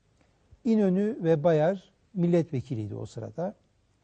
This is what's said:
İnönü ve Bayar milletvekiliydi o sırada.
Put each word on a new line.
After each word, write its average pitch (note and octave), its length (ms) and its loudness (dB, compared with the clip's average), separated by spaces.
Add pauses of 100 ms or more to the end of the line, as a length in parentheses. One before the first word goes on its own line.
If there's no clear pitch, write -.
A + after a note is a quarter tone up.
(640)
İnönü G#3+ 600 2
ve D#3+ 200 2
Bayar E3+ 480 2 (220)
milletvekiliydi D#3 800 -2
o A2 120 -10
sırada. A2+ 480 -10 (500)